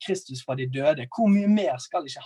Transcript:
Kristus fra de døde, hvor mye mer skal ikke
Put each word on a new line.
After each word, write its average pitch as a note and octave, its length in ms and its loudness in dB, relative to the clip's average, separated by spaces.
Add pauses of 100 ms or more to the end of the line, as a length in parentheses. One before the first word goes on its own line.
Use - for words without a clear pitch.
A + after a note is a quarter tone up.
Kristus C3+ 400 -6
fra C3 140 -4
de B2+ 140 -4
døde, C3+ 400 0
hvor A3+ 200 2
mye G3+ 200 4
mer F3+ 320 2
skal D#3+ 240 -6
ikke - 180 -14